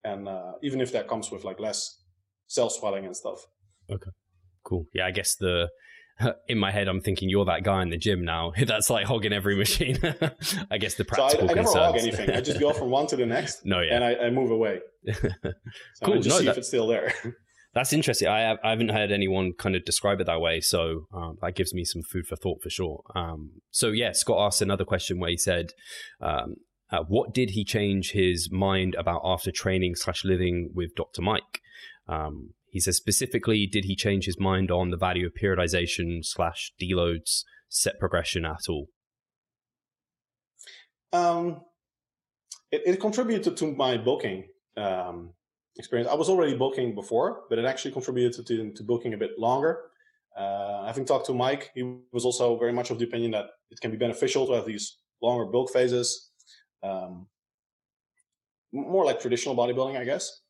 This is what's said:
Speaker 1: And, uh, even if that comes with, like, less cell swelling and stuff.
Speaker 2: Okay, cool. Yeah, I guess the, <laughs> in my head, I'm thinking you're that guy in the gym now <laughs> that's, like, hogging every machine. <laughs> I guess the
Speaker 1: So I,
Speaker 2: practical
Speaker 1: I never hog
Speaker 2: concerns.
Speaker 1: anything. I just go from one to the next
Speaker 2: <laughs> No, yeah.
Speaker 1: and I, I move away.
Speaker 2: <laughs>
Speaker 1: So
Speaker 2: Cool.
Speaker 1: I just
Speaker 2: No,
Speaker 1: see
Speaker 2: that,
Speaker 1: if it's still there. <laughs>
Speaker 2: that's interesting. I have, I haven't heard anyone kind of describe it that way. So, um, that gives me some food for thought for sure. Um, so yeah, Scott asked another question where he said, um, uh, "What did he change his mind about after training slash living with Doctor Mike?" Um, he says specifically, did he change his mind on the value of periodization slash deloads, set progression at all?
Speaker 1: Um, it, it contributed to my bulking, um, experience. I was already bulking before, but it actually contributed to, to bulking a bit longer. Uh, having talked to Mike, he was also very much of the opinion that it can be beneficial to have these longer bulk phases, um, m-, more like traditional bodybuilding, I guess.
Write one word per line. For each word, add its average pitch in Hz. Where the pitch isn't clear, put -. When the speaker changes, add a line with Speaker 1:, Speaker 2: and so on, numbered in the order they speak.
Speaker 1:
And, 101
uh, 92
even 131
if 127
that 110
comes 110
with, 95
like, 95
less -
cell 120
swelling 98
and 90
stuff. 95
Speaker 2:
Okay, 95
cool. 85
Yeah, 92
I 92
guess 92
the, 87
<laughs> -
in 120
my 98
head, 101
I'm 92
thinking 95
you're 98
that 87
guy 98
in 90
the 85
gym 87
now 85
<laughs> 131
that's, 110
like, 107
hogging 104
every 101
machine. 123
<laughs> -
I 117
guess 98
the -
Speaker 1:
So -
I, 131
Speaker 2:
practical 175
Speaker 1:
I 170
never -
hog -
Speaker 2:
concerns. 113
Speaker 1:
anything. -
I 127
just 135
go 147
from 147
one 127
to 131
the 127
next 131
Speaker 2:
<laughs> -
No, 95
yeah. 87
Speaker 1:
and 120
I, 120
I 120
move 127
away. 110
Speaker 2:
<laughs> 107
Speaker 1:
So -
Speaker 2:
Cool. 202
Speaker 1:
I -
just -
Speaker 2:
No, 160
Speaker 1:
see -
Speaker 2:
that, 113
Speaker 1:
if -
it's 120
still 117
there. 113
<laughs> -
Speaker 2:
that's 127
interesting. 135
I 107
have, 110
I 110
haven't 113
heard 104
anyone 95
kind 95
of 90
describe 98
it 90
that 85
way. 82
So, 80
um, 82
that 90
gives -
me 90
some 85
food 87
for -
thought -
for -
sure. 82
Um, 80
so -
yeah, 110
Scott 104
asked 101
another 98
question 90
where 85
he 87
said, 87
um, 71
uh, 85
"What 110
did 127
he 101
change 98
his 90
mind 95
about 85
after 92
training 92
slash -
living 87
with 87
Doctor -
Mike?" -
Um, 76
he 95
says 87
specifically, 110
did 98
he 95
change 98
his 92
mind 95
on 90
the 87
value 90
of 85
periodization 87
slash -
deloads, 87
set -
progression 85
at 78
all? 76
Speaker 1:
Um, 175
it, 147
it 185
contributed 214
to 156
my 131
bulking, 113
um, 90
experience. 120
I 143
was 156
already 165
bulking 127
before, 117
but 113
it 117
actually 131
contributed 123
to, 113
to 110
bulking 117
a 104
bit 104
longer. 139
Uh, 101
having 120
talked 135
to 135
Mike, 131
he 127
was 120
also 123
very 117
much 120
of 117
the 117
opinion 117
that 104
it -
can 117
be 113
beneficial 123
to 127
have 110
these 107
longer 117
bulk 123
phases, 123
um, 92
m-, 135
more 185
like 131
traditional 123
bodybuilding, 127
I 127
guess. 143